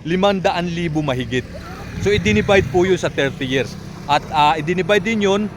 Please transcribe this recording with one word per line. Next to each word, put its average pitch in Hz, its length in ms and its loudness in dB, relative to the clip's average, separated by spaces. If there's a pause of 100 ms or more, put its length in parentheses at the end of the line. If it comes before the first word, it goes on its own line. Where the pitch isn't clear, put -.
limandaan 185 640 0
libo 165 320 -2
mahigit. 127 480 -2 (560)
So, 190 80 2
i-divide 208 640 4
po 180 80 4
yun 185 160 2
sa 170 80 -2
thirty 135 400 -2
years. 127 240 0 (320)
At, 147 160 2 (160)
ah, 151 240 4
i-divide 175 400 0
din 208 240 -2
yun 202 340 2